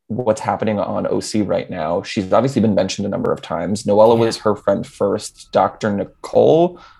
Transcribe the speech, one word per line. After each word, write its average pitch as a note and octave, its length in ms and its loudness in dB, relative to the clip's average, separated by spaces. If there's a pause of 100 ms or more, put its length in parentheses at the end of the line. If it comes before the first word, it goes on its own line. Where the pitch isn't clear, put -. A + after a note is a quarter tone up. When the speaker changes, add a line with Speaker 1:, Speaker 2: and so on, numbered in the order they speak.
Speaker 1:
what's A2 340 -2
happening G#2 360 -2
on G2+ 280 -4
O G2+ 140 -2
C G#2+ 200 -4
right F#2+ 300 -2
now. F2 320 -4
She's F#2 280 -6
obviously A#2 300 2
been G#2+ 140 2
mentioned F#2+ 320 -2
a - 20 -4
number F2+ 240 -2
of - 80 -6
times. F2 440 -6
Noella G#2+ 340 6
Speaker 2:
Yeah. A2+ 80 2
Speaker 1:
was A2 120 -2
her G#2 180 0
friend G2+ 300 -2
first. - 680 -6
Doctor G2+ 380 0
Nicole C3 880 2 (220)